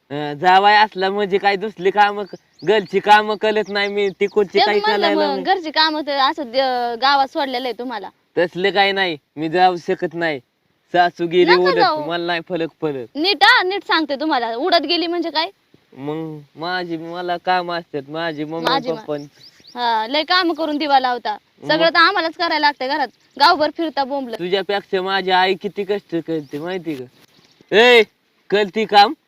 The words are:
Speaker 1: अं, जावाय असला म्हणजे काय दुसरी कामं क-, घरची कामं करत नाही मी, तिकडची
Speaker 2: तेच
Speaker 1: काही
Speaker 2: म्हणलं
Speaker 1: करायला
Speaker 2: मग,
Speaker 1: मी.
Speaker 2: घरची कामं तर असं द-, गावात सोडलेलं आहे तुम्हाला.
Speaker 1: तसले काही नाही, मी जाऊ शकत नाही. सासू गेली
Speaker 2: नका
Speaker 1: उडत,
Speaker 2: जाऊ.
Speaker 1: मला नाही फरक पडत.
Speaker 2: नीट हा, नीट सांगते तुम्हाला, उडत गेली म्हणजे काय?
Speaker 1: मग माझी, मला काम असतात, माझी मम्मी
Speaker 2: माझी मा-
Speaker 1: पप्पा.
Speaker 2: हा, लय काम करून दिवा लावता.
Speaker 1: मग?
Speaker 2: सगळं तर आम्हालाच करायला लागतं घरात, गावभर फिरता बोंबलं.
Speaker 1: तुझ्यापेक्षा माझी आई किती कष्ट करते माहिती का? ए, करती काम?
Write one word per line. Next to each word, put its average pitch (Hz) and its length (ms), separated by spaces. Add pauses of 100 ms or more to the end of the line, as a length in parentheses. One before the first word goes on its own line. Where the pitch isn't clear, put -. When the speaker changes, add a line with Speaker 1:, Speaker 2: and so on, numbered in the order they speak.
(120)
Speaker 1:
अं, 147 220
जावाय 185 420
असला 190 340
म्हणजे 196 280
काय 202 180
दुसरी 190 360
कामं 208 320
क-, 180 120 (280)
घरची 196 360
कामं 214 360
करत 214 340
नाही 202 180
मी, 202 220
तिकडची 202 440
Speaker 2:
तेच 359 120
Speaker 1:
काही 415 140
Speaker 2:
म्हणलं 415 280
Speaker 1:
करायला 311 200
Speaker 2:
मग, 269 100
Speaker 1:
मी. 269 60
Speaker 2:
घरची 339 280
कामं 311 360
तर 285 100
असं 285 260
द-, 240 580
गावात 269 260
सोडलेलं 262 400
आहे 233 120
तुम्हाला. 226 300 (280)
Speaker 1:
तसले 175 340
काही 196 200
नाही, 185 260 (180)
मी 156 140
जाऊ 180 260
शकत 175 380
नाही. 165 260 (540)
सासू 175 340
गेली 175 240
Speaker 2:
नका 180 100
Speaker 1:
उडत, 185 140
Speaker 2:
जाऊ. 190 280
Speaker 1:
मला 170 220
नाही 170 140 (100)
फरक 165 180 (140)
पडत. 135 240 (100)
Speaker 2:
नीट 339 280
हा, 440 200
नीट 370 200
सांगते 320 320
तुम्हाला, 240 400
उडत 330 300
गेली 339 220
म्हणजे 339 220
काय? 320 200 (440)
Speaker 1:
मग 151 460 (160)
माझी, 170 420
मला 175 400
काम 180 340
असतात, 170 380
माझी 156 340
मम्मी 160 260
Speaker 2:
माझी 233 220
मा- 160 80
Speaker 1:
पप्पा. 147 160 (600)
Speaker 2:
हा, 233 320
लय 294 160
काम 349 300
करून 302 240
दिवा 277 220
लावता. 240 380 (260)
Speaker 1:
मग? - 40
Speaker 2:
सगळं 320 220
तर 339 100
आम्हालाच 339 340
करायला 330 260
लागतं 294 280
घरात, 277 200 (320)
गावभर 302 380
फिरता 311 260
बोंबलं. 262 360
Speaker 1:
तुझ्यापेक्षा 190 600
माझी 190 300
आई 185 240
किती 202 280
कष्ट 196 320
करते 156 440
माहिती 165 360
का? 127 80 (720)
ए, 240 280 (460)
करती 208 360
काम? 208 280 (140)